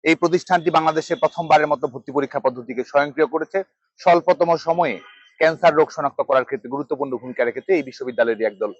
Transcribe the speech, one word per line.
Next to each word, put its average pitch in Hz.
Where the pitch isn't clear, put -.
এই 160
প্রতিষ্ঠানটি 175
বাংলাদেশে 160
প্রথমবারের 156
মতো 139
ভর্তি 123
পরীক্ষা 139
পদ্ধতিকে 123
স্বয়ংক্রিয় 143
করেছে। 156
স্বল্পতম 170
সময়ে 165
ক্যান্সার 160
রোগ 151
শনাক্ত 143
করার 131
ক্ষেত্রে 123
গুরুত্বপূর্ণ 139
ভূমিকা 123
রেখেছে 120
এই 160
বিশ্ববিদ্যালয়ের 117
একদল 104